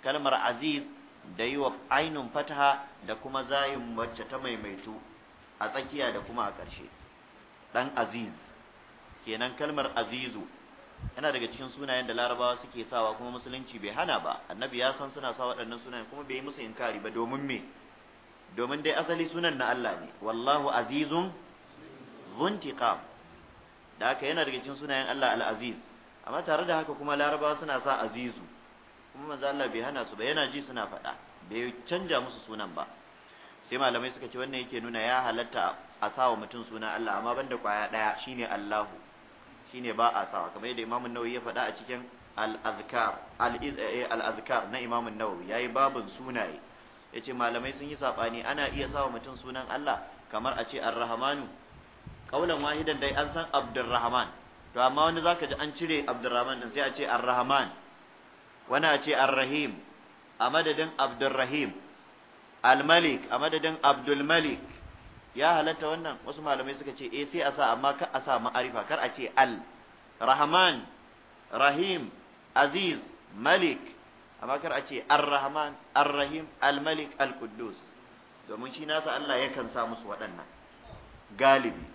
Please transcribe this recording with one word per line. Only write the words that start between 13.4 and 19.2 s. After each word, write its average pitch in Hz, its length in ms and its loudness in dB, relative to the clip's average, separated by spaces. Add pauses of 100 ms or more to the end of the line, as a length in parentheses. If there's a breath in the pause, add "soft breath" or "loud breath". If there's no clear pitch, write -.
bai 101 140 -6
hana 143 280 0
ba. 78 280 -4
Annabi 120 300 -6
ya 131 200 2
san 139 140 -8
suna 135 220 -6
sa 127 100 -4
waɗannan 120 400 -6
sunayen, 123 240 -10
kuma 143 160 -12
bai 131 120 -8
yi 127 60 -6
musu 139 200 -12
inkari 113 360 -4
ba. 107 120 -8
Domin 117 360 -2
me? 123 160 -4 (920)
Domin 131 260 -2
dai 151 120 2
asali 165 340 0